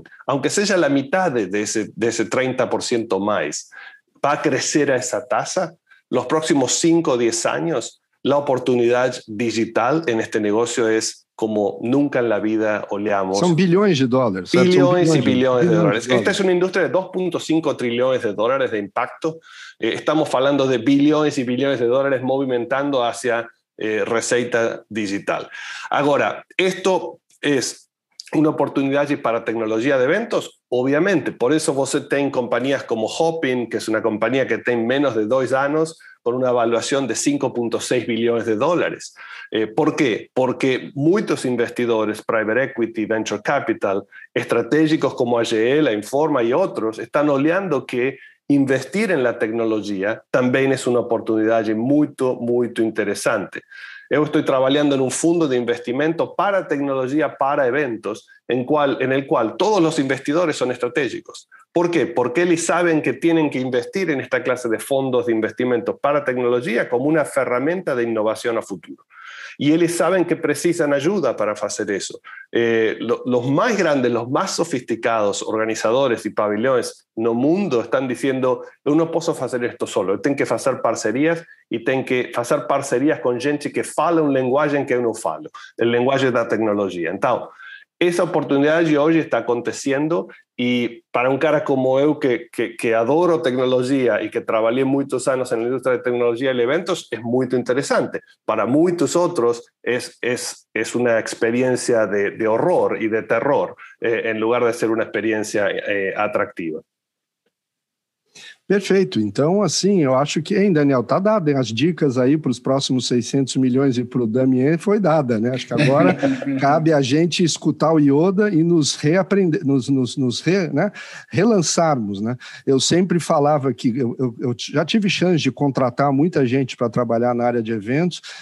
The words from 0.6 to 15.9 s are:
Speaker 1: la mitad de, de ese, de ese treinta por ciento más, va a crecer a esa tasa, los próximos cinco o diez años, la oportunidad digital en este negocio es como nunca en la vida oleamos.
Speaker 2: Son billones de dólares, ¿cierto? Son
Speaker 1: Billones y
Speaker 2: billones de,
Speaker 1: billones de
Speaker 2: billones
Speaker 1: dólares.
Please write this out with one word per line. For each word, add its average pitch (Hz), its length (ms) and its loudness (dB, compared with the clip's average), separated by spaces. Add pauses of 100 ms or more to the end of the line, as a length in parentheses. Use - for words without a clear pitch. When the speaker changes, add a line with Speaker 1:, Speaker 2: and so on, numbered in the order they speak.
Speaker 1:
la 151 140 2
mitad 143 420 0
de, 110 140 0
de 104 160 -2
ese, 107 340 -4
de 113 120 0
ese 113 180 -2
treinta 127 420 0
por 107 140 -2
ciento 113 360 -2
más, 95 520 -4 (520)
va 143 100 2
a 147 100 -2
crecer 139 500 0
a 127 40 2
esa 110 300 -4
tasa, 156 480 -2 (360)
los 120 160 0
próximos 151 460 2
cinco 165 400 2
o 123 60 2
diez 117 280 0
años, 143 560 -4 (200)
la 139 140 2
oportunidad 127 760 2 (120)
digital 113 800 0
en 113 140 0
este 110 180 -2
negocio 110 480 0
es 110 360 0 (140)
como 104 460 -2
nunca 139 380 0
en 120 100 0
la 101 100 0
vida 107 480 0
oleamos. 101 500 -2
Speaker 2:
Son 175 160 4
billones 180 440 2
de 131 80 2
dólares, 113 420 0
¿cierto? - 240 4
Son 180 220 6
Speaker 1:
Billones 160 200 4
y 139 60 4
Speaker 2:
billones 123 40 0
de, 127 60 2
Speaker 1:
billones 127 300 4
de 117 100 4
Speaker 2:
billones 113 60 4
Speaker 1:
dólares. 113 320 2